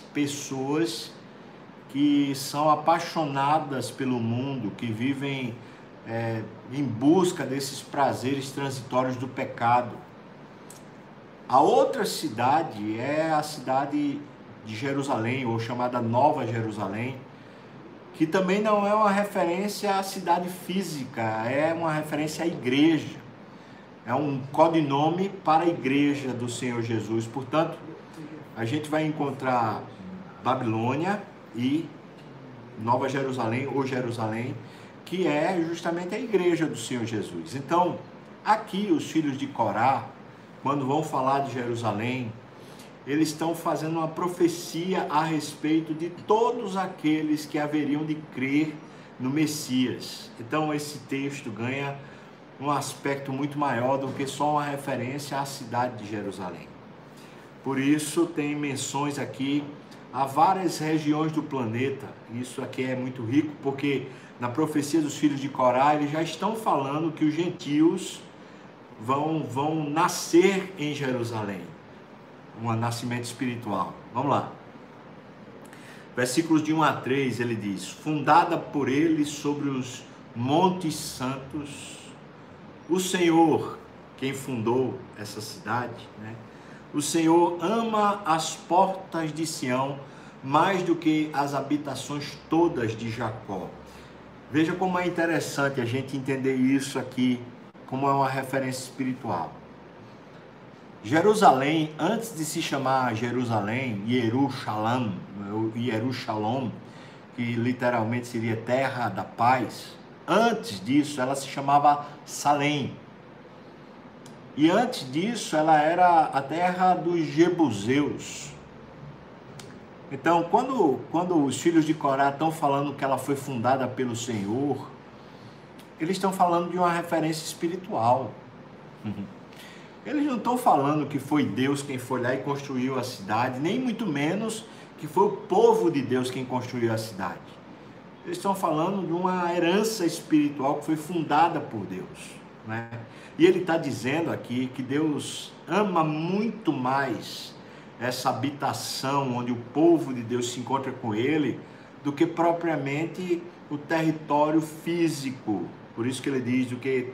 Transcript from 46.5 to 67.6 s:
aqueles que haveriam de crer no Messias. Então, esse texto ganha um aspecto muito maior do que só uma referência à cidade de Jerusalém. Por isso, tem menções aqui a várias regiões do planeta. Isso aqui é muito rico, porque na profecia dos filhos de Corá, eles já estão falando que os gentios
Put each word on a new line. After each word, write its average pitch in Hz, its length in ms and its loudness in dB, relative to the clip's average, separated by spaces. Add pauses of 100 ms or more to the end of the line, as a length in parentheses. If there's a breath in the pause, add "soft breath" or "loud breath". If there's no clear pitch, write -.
aqueles 151 680 0
que - 140 -4
haveriam 147 460 0
de 156 100 -2 (180)
crer 143 400 0 (460 loud breath)
no 127 100 -2
Messias. 127 1080 -2
Então, 151 340 -2
esse - 260 -6
texto 139 520 -6
ganha 135 460 -4 (640 loud breath)
um 143 100 -2
aspecto 139 640 -2
muito 143 260 -2
maior 131 380 2
do 135 160 -2
que 208 120 -2
só 147 260 0
uma 147 120 2
referência 139 720 -4
à - 80 -2
cidade 120 560 -4
de 101 80 -12
Jerusalém. 95 600 -8 (920 loud breath)
Por 131 160 -2
isso, 151 500 4
tem 147 280 -2
menções 139 640 -2
aqui 139 440 -2 (500 loud breath)
a 131 120 0
várias 170 520 2
regiões 156 540 2
do 156 100 0
planeta. 123 640 -2 (280)
Isso 123 280 -6
aqui 127 220 -4
é 127 120 -2
muito 127 280 -6
rico, 131 280 2 (120)
porque 139 460 -2 (300 loud breath)
na 123 100 -4
profecia 151 520 0
dos 143 160 -2
filhos 139 220 2
de 135 100 -4
Corá, 131 460 4
eles 147 160 0
já 160 100 -2
estão 196 340 -2
falando 151 580 0
que 156 120 2
os 147 80 4
gentios 165 880 2 (800 loud breath)